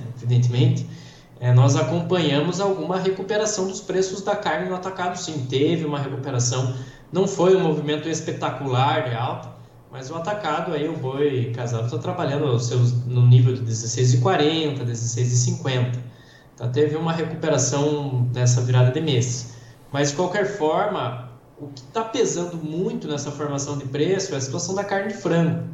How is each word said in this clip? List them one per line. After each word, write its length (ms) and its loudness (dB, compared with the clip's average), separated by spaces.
evidentemente, 720 2
é, 140 4
nós 240 8
acompanhamos 840 2
alguma 400 0
recuperação 720 0
dos 100 -8
preços 440 -2
da 120 0
carne 320 -2
no 80 -4
atacado, 420 -6
sim. 320 -6
Teve 360 2
uma 120 -2
recuperação, 760 -2
não 120 2
foi 300 4
um 60 4
movimento 480 0
espetacular 1000 0
de 80 -2
alta, 320 -4
mas 220 -12
o 40 -8
atacado 580 -2
aí, 160 -2
o 80 -6
boi 580 0
casado 340 -2
tá 80 -4
trabalhando 500 -2
os 200 2
seus, 380 2
no 200 4
nível 280 8
de 80 -4
dezesseis 520 0
e 40 4
quarenta, 680 2
dezesseis 480 -2
e 60 2
cinquenta. 600 0
Tá, 100 -6
teve 300 2
uma 160 -2
recuperação 1200 0
nessa 260 2
virada 320 4
de 80 -4
mês. 540 -2
Mas, 160 0
de 80 -6
qualquer 280 -2
forma, 680 -2
o 100 -12
que 160 -16
tá 180 -4
pesando 520 -2
muito 520 -4
nessa 240 -4
formação 480 -4
de 60 -8
preço 500 -2
é 20 -4
a 40 -4
situação 340 -6
da 80 -2
carne 240 -4
de 80 -6
frango. 480 0